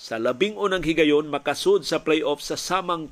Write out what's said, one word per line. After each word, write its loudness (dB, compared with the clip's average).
sa -6
labing 0
unang 0
higayon 2
makasud 0
sa -2
playoff 0
sa -6
samang -2